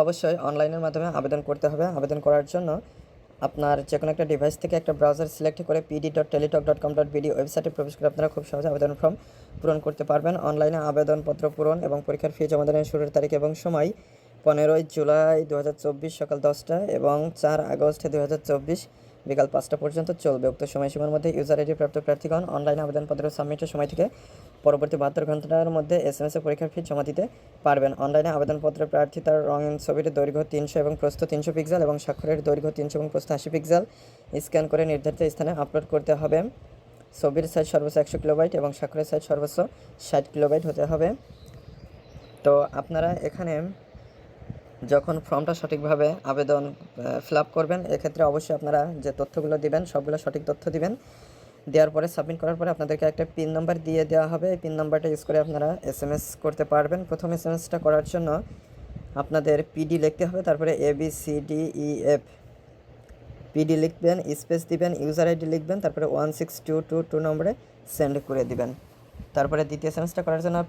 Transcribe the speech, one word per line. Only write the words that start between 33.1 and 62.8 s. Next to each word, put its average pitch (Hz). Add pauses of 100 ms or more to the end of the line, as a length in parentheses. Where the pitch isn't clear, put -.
প্রস্থ 131
আশি 151
পিক্সেল 165 (640)
স্ক্যান 156
করে 156
নির্ধারিত 151 (120)
স্থানে 160 (120)
আপলোড 156
করতে 151
হবে। 156 (800)
ছবির 156
সাইজ 156
সর্বোচ্চ 151
একশো -
কিলোবাইট 156
এবং 143
স্বাক্ষরের 151
সাইজ 151
সর্বোচ্চ 147 (500)
ষাট 143
কিলোবাইট 151
হতে 147
হবে। 160 (1400)
তো 143 (260)
আপনারা 165 (200)
এখানে 170 (1400)
যখন 151 (120)
ফর্মটা 156
সঠিকভাবে 151 (240)
আবেদন, 143
আহ, 143 (500)
ফিল 151
আপ 151
করবেন, 165 (160)
এক্ষেত্রে 160
অবশ্যই 156
আপনারা 147 (220)
যে 139
তথ্যগুলো 151
দিবেন 151 (100)
সবগুলো 151
সঠিক 147
তথ্য 147 (120)
দিবেন। 170 (760)
দেওয়ার 156
পরে, 156
সাবমিট 165
করার 165
পরে 170
আপনাদেরকে 156
একটা 156 (100)
পিন 156
নাম্বার 165
দিয়ে 160
দেওয়া 156
হবে। 165
এই 180
পিন 160
নাম্বারটা 156
ইউজ 151
করে 151
আপনারা 151
এসএমএস 143 (160)
করতে 151
পারবেন। 151
প্রথম 165
এসএমএসটা 165
করার 151
জন্য 170 (840)
আপনাদের 151 (100)
পিডি 156
লিখতে 156
হবে, 180
তারপরে 160
এবিসিডিইএফ। 147 (1300)